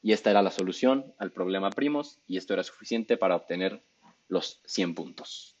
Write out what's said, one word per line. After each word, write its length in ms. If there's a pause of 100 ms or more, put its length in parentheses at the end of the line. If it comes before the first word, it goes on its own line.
Y 100
esta 180
era 120
la 80
solución 680
al 140
problema 380
primos, 560
y 100
esto 160
era 100
suficiente 540
para 200
obtener 460 (460)
los 380
cien 280
puntos. 680